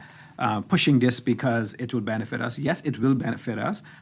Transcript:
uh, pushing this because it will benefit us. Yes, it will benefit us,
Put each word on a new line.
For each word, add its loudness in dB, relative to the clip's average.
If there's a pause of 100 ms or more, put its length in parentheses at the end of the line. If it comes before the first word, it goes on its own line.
(380)
uh, 0
pushing 4
this 2
because 0
it -6
will -2
benefit -4
us. -4
Yes, -2
it -2
will 4
benefit -4
us, -4 (200)